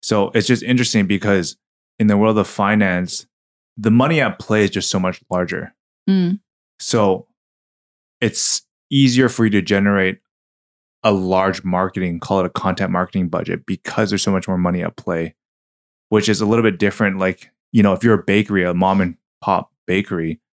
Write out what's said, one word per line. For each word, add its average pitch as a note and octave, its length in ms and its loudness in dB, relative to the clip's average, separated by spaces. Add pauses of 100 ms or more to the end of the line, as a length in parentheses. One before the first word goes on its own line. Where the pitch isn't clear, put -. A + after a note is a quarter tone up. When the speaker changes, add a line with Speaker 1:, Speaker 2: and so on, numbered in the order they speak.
Speaker 1:
So G2+ 320 0
it's A#2 120 2
just B2 160 2
interesting A#2+ 440 0
because F#2+ 500 -2 (420)
in G#2+ 100 2
the G#2 80 2
world G#2+ 220 2
of G2 100 0
finance, G2 800 -2 (500)
the A2 140 0
money C#3 300 4
at A2 180 -2
play G#2+ 260 2
is G2 60 0
just F#2+ 200 -4
so G#2 80 -2
much F#2 320 -4
larger. F2+ 440 -4 (340)
Speaker 2:
Mm. F#3+ 320 0 (400)
Speaker 1:
So G2+ 480 0 (920)
it's - 420 -2 (280)
easier C3 380 4
for A#2 160 0
you A2 60 2
to G2+ 120 2
generate G2 560 0 (840)
a A2 80 4
large F#2 500 0
marketing, F#2 560 -2
call G2 220 -2
it F2+ 60 -2
a F2+ 40 -6
content F#2+ 400 -4
marketing F2+ 380 -2
budget, F2 360 -6
because F#2+ 460 -4
there's G2 120 -2
so G#2 100 -2
much F#2 160 -4
more F#2 100 -2
money F2+ 240 -2
at E2+ 140 -10
play, E2 400 -6 (720)
which G#2+ 200 2
is G2+ 120 0
a G#2+ 60 0
little A2+ 180 2
bit G2+ 140 2
different. G2+ 400 0
Like, F#2 320 -4 (220)
you A2+ 120 4
know, G2 80 4
if F#2 100 -2
you're A2+ 160 4
a - 60 -4
bakery, G2+ 400 0
a F2 100 -2
mom F#2+ 260 0
and F2+ 160 -2 (240)
pop - 320 -2 (140)
bakery F2 540 -4 (120)